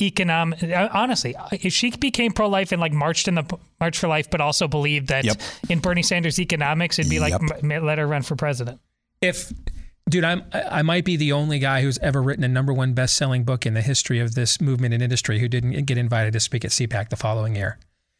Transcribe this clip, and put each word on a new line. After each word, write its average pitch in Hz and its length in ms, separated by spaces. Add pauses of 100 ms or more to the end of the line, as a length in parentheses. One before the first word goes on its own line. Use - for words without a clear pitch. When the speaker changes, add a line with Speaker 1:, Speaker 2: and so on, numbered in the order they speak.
Speaker 1:
econom-, 165 720
uh, 185 200
honestly, 208 420 (180)
if 185 200
she 240 200
became 233 400
pro-life 196 400
and, 175 80
like, 160 120
marched 151 340
in 180 100
the 160 80
p-, 170 120 (240)
March 165 180
for 180 80
Life, 156 240
but 170 100
also 147 280
believed 147 400
that 135 160
Speaker 2:
Yep. 107 160 (300)
Speaker 1:
in 170 100
Bernie 175 220
Sanders 170 360
economics, 160 600
it'd 156 120
be 160 100
like, 156 120
Speaker 2:
Yep. 160 320
Speaker 1:
"M-, 151 80
m-, 156 140
let 151 120
her 151 80
run 147 160
for 143 140
president." 127 440 (420)
Speaker 3:
If, 180 300 (580)
dude, 165 140
I'm, 175 180 (100)
I, - 100 (180)
I - 20
might 175 220
be 180 120
the 147 160
only 147 260
guy 135 240
who's 135 160
ever 139 240
written 135 220
a 123 40
number 131 240
one 127 200
best-selling 127 520
book 127 220
in 110 80
the 113 80
history 123 380
of 117 140
this 120 260
movement 127 340
and 117 80
industry 127 380
who 123 80
didn't 127 380
get 131 100
invited 113 380
to 110 60
speak - 240
at 110 80
C 123 140
pac 107 220
the 110 80
following 110 400
year. 101 220 (420)